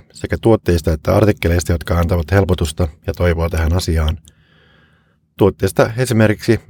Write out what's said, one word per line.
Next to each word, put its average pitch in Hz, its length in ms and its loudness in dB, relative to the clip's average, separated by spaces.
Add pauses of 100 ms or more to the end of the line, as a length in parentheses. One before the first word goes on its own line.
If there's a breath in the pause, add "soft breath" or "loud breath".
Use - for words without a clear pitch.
(140)
sekä - 280 -6
tuotteista 87 520 2
että 90 220 -2
artikkeleista, 90 560 0
jotka 87 280 -2
antavat 85 320 -2
helpotusta 90 560 0 (200)
ja - 60 -6
toivoa 85 360 -2
tähän 82 240 -2
asiaan. 80 440 -2 (1200 soft breath)
Tuotteista 98 600 0
esimerkiksi 110 640 2 (100)